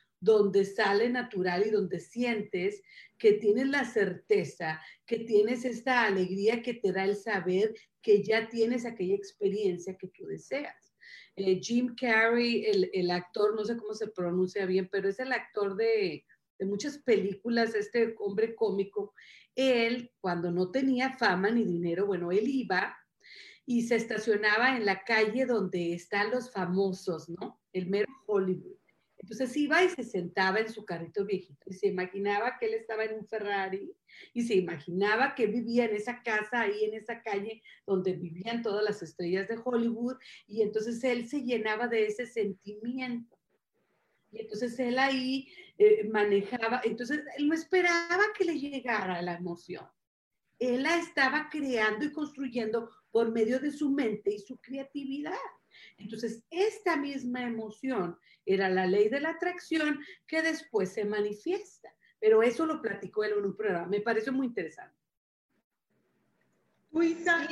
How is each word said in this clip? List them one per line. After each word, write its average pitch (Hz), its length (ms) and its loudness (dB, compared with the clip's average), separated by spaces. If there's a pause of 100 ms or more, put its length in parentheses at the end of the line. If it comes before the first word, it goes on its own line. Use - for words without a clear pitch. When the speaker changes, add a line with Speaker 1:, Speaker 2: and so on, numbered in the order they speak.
(200)
Speaker 1:
donde 196 460 6
sale 202 420 2
natural 202 580 0
y 220 40 0
donde 180 300 0
sientes 214 800 -2 (340)
que 220 160 8
tienes 226 360 4
la 277 180 0
certeza, 175 960 0 (240)
que 226 140 -2
tienes 233 440 0
esta 247 400 2
alegría 196 560 2
que 240 140 -4
te 190 180 -2
da 190 120 0
el 202 120 0
saber 196 580 0 (300)
que 208 180 6
ya 220 260 0
tienes 233 360 0
aquella 196 300 -2
experiencia 196 840 -2
que 185 120 -14
tú - 180 -18
deseas. 160 680 -10 (420)
Eh, 190 260 2
Jim 240 360 0
Carrey, 233 680 2
el, 196 260 4
el 180 180 0
actor, 208 460 0
no 214 80 -2
sé 233 140 -4
cómo 214 160 -8
se 214 140 -6
pronuncia 185 580 0
bien, 185 260 0
pero 196 160 0
es 196 100 -4
el 262 140 -4
actor 202 420 -4
de, 208 520 0 (320)
de 190 80 -4
muchas 202 320 -4
películas, 220 760 0
este 226 440 0
hombre 214 360 -2
cómico, 196 600 -2 (420)
él, 247 640 2
cuando 175 300 -2
no 180 200 0
tenía 262 460 2
fama 196 340 4
ni 233 140 4
dinero, 170 420 0
bueno, 175 240 0
él 208 160 2
iba 202 480 -2 (680)
y 240 180 0
se 233 140 2
estacionaba 220 800 2
en 220 80 0
la 190 180 2
calle 226 440 2
donde 180 480 0
están 208 360 -2
los 247 200 -2
famosos, 180 800 -2
¿no? 180 320 -12 (100)
El 180 160 -4
mero 202 240 0 (140)
Hollywood. 190 500 -2 (400)
Entonces 247 400 -6
iba 302 260 4
y 370 60 6
se 269 140 -6
sentaba 190 580 0
en 220 100 -2
su - 140 -12
carrito 170 400 -6
viejito 190 460 -8
y - 20 -10
se 190 140 -2
imaginaba 196 720 -2
que 233 60 -2
él 220 80 -2
estaba 220 300 -4
en 220 100 -4
un 220 120 -10
Ferrari 202 640 -4 (440)
y 240 80 -2
se 233 120 0
imaginaba 190 800 2
que 233 120 0
vivía 233 400 2
en 214 80 0
esa 233 280 -6
casa, 214 380 -2
ahí 208 240 0
en 214 80 -2
esa 220 300 -10
calle 214 400 -6 (240)
donde 190 260 0
vivían 180 480 -6
todas 214 240 -2
las 208 180 -2
estrellas 180 460 -4
de 226 140 -4
Hollywood, 240 540 -2 (300)
y 208 140 -4
entonces 220 440 -2
él 240 220 0
se 285 160 -4
llenaba 226 460 -2
de 226 180 2
ese 214 200 -4
sentimiento. 233 1120 -6 (920)
Y 220 120 -12
entonces 233 360 -6
él 247 200 0
ahí, 269 500 0 (300)
eh, 214 340 8
manejaba, 214 720 0
entonces 247 380 -2 (160)
él 294 100 2
no 320 60 2
esperaba 349 680 2 (140)
que 381 80 0
le 320 140 0
llegara 233 640 -4
la 175 120 -4
emoción. 175 520 -10 (720)
Él 247 240 0
la 339 160 2
estaba 294 520 0
creando 240 540 0
y 294 80 -4
construyendo 233 800 -4 (200)
por 226 220 2
medio 233 260 2
de 285 120 -2
su 294 200 0
mente 214 440 0
y - 40 -10
su - 200 -14
creatividad. 269 720 -8 (640)
Entonces, - 520 -8
esta 359 460 0
misma 254 460 -4
emoción 220 760 -4 (280)
era 190 220 2
la 185 180 2
ley 208 220 4
de 277 120 0
la 320 100 -2
atracción 320 720 -2 (260)
que 320 160 -2
después 220 500 -2
se 214 120 -2
manifiesta. 208 920 -4 (260)
Pero 220 220 6
eso 247 220 2
lo 311 160 -2
platicó 208 440 -4
él 214 140 -2
en 202 60 -2
un 196 120 -4
programa. 180 300 -2
Me 202 140 0
pareció 220 320 0
muy 262 140 0
interesante. - 500 -8 (1900)
Speaker 2:
Tú, 320 120 2
Isa, 330 500 2